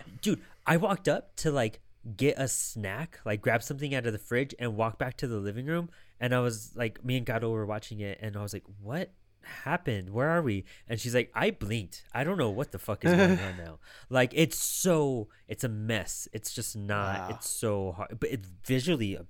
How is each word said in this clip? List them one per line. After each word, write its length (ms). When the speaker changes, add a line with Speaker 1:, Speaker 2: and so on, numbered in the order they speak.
Speaker 1:
dude, 200
I 120
walked 300
up 300
to, 140
like, 300
get 220
a 80
snack, 800
like, 180
grab 200
something 300
out 140
of 60
the 60
fridge 400
and 160
walk 220
back 200
to 100
the 100
living 300
room. 220
And 140
I 60
was 360
like, 300
me 100
and 120
Gato 240
were 140
watching 340
it, 240
and 120
I 60
was 100
like, 120
"What 300
happened? 640
Where 200
are 120
we?" 240
And 100
she's 140
like, 220
"I 160
blinked. 600
I 120
don't 160
know 100
what 220
the 80
fuck 260
is 80
going 260
Speaker 2:
<laughs> 0
Speaker 1:
on 240
now." 140
Like, 240
it's 240
so, 720
it's 160
a 60
mess. 640
It's 220
just 200
not, 540
Speaker 2:
Wow. 60
Speaker 1:
it's 120
so 440
hard, 280
but 120
it's 180
visually 500